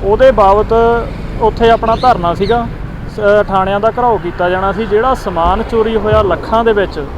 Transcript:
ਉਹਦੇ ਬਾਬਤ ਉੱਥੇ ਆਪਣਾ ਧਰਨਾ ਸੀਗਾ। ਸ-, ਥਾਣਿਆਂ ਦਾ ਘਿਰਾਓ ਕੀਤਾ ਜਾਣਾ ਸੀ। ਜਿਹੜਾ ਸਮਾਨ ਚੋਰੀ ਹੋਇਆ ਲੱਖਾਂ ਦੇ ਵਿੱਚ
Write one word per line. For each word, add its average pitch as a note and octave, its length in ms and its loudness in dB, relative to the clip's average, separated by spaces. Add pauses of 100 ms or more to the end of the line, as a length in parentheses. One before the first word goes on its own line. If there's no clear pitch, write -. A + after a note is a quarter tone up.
ਉਹਦੇ A3 280 4
ਬਾਬਤ G#3 420 2 (680)
ਉੱਥੇ A3+ 280 2
ਆਪਣਾ A3+ 260 2
ਧਰਨਾ G3 380 0
ਸੀਗਾ। A3+ 340 -2 (480)
ਸ-, G#3 320 2
ਥਾਣਿਆਂ G3 320 0
ਦਾ A3 100 2
ਘਿਰਾਓ A#3 280 0
ਕੀਤਾ F3 320 -4
ਜਾਣਾ F#3 220 -2
ਸੀ। G#3 140 -4
ਜਿਹੜਾ A3 280 0
ਸਮਾਨ F#3 500 -2
ਚੋਰੀ A3+ 320 -2
ਹੋਇਆ G#3+ 260 2
ਲੱਖਾਂ G#3 420 0
ਦੇ A3+ 100 2
ਵਿੱਚ F3 320 -4 (120)